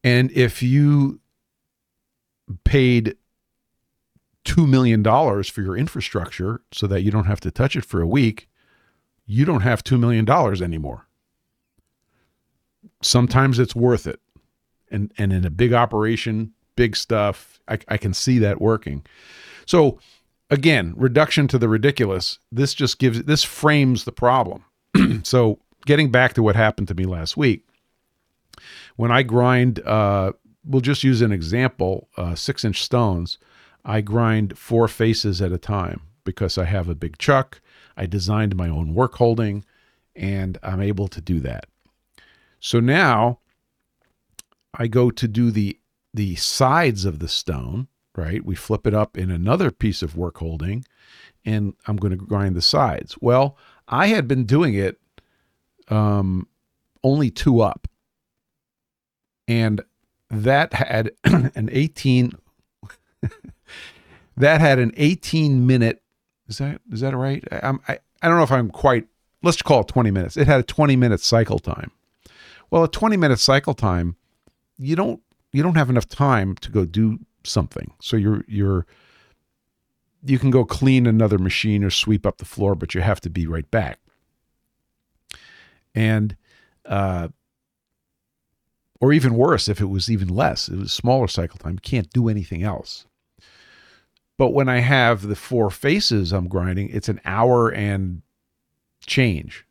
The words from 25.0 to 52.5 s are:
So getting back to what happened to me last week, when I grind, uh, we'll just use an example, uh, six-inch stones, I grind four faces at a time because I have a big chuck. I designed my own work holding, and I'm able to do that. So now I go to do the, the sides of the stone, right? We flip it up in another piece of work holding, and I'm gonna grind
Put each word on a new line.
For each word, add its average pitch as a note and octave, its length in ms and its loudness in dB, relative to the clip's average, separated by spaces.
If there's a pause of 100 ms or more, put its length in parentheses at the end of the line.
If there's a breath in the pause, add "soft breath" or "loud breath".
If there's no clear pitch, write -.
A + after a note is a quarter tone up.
So A#2 360 0 (260)
getting C#3+ 260 2
back B2 220 2
to A#2 100 0
what G#2 120 2
happened G#2+ 320 0
to F2+ 80 -8
me F#2 100 -4
last E2+ 320 -6
week, B2 280 0 (1300 loud breath)
when A#2 160 0
I C3 120 4
grind, B2 640 2
uh, G2+ 480 0 (320)
we'll C3+ 160 0
just C3+ 220 -2
use B2+ 180 4
an A2 100 4
example, F#2+ 840 -2
uh, E2+ 180 -6
six-inch - 460 -6
stones, F#2+ 560 -2 (480 soft breath)
I G#2+ 160 -2
grind A2 560 0
four A#2 300 2
faces G#2+ 540 -2
at F2+ 100 -2
a F2 60 -4
time F2+ 440 -6 (220)
because F#2+ 340 -6
I F2+ 80 -2
have F2 240 -2
a E2 60 -4
big D#2 220 -10
chuck. - 440 0 (340 soft breath)
I F#2+ 100 -8
designed G2+ 500 -2
my F2 120 -4
own D#2+ 260 -4
work - 220 0
holding, A2 480 0 (520)
and F#2+ 460 -4
I'm F#2+ 200 -6
able G2+ 260 -2
to - 140 -12
do E2 180 -2
that. B1+ 260 -8 (920 soft breath)
So - 200 0
now B2 600 2 (1300)
I A#2 140 -4
go B2 220 2
to A#2 180 -4
do A#2 220 2
the, G#2 300 -2 (340)
the G2+ 220 -4
sides C3 720 0
of D#2 140 -4
the E2 80 -6
stone, D#2 600 -6 (280)
right? F2 300 -6
We F#2 100 -4
flip - 300 -6
it G#2 80 0
up G#2+ 240 -2
in F#2 140 -4
another A2 400 0
piece G2+ 320 -4
of D#2+ 120 -8
work E2+ 220 -8
holding, E2 480 -8 (580 soft breath)
and G#2+ 300 -2 (140)
I'm G#2 100 -4
gonna F#2 200 -2
grind G2 380 -2